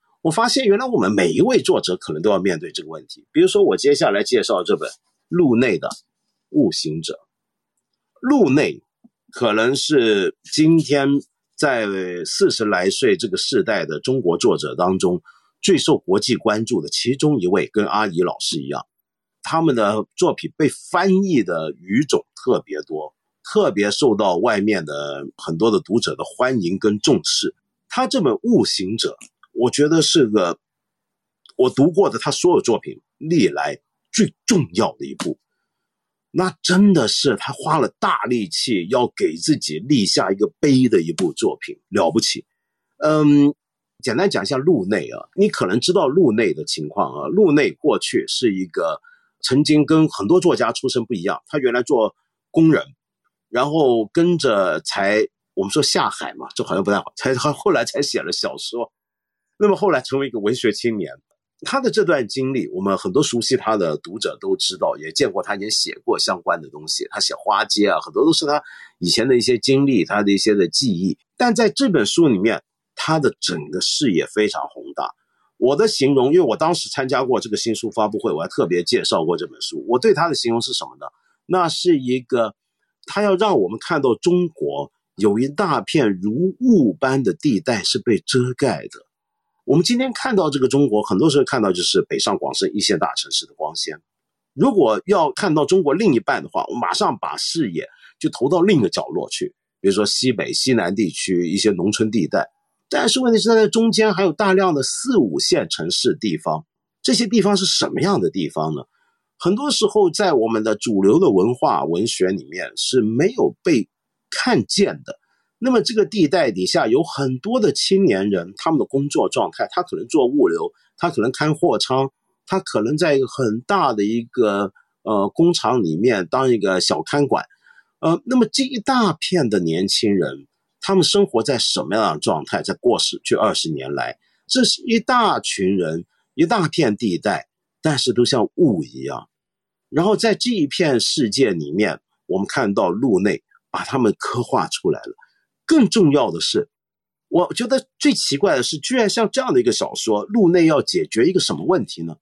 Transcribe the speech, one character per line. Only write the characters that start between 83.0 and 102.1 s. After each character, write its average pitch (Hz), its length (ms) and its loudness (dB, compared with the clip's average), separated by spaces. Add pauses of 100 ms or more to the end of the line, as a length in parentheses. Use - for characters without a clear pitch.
他 - 160 -4
要 196 140 2
让 190 240 2
我 90 80 0
们 110 120 -8
看 156 220 -2
到 123 140 2
中 180 320 0
国 143 420 -8 (260)
有 104 220 2
一 131 100 0
大 147 320 -2
片 104 400 0
如 127 400 -2
雾 196 320 4
般 135 300 -2
的 101 100 0
地 107 280 0
带 107 240 -2
是 - 140 -2
被 104 200 0
遮 127 380 -2
盖 95 260 -2
的。 - 240 -20 (580)
我 135 120 2
们 175 80 4
今 240 140 0
天 262 140 -2
看 262 240 -4
到 165 140 2
这 139 80 -2
个 175 100 2
中 139 200 4
国， 104 140 2
很 104 140 -2
多 135 140 4
时 139 80 2
候 131 60 4
看 127 180 -2
到 98 100 2
就 87 100 -4
是 87 200 2
北 - 160 -4
上 101 180 -2
广 67 160 -6
深 - 220 -2
一 104 60 -4
线 95 180 0
大 78 160 -4
城 - 160 -8
市 - 160 -4
的 - 80 -20
光 78 200 -8
鲜。 78 240 -8 (540)
如 220 220 2
果 127 320 4
要 170 260 2
看 175 220 0
到 151 100 2
中 185 180 2
国 143 120 2
另 185 200 4
一 113 60 2
半 113 220 -2
的 69 60 -12
话， - 200 -4
我 - 60 -8
马 147 180 -4
上 190 260 -2
把 147 180 -8
视 151 340 -4
野 82 180 -8 (300)
就 151 100 -2
投 - 200 -2
到 170 120 2
另 180 200 4
一 - 20 2
个 87 80 2
角 65 160 -6
落 71 240 -6
去， - 240 -8 (260)
比 95 80 0
如 98 60 4
说 104 100 0
西 123 280 0
北、 90 200 -6
西 - 220 0
南 98 200 0
地 98 140 0
区 87 400 -2
一 87 80 -2
些 104 140 2
农 92 200 0
村 107 200 -2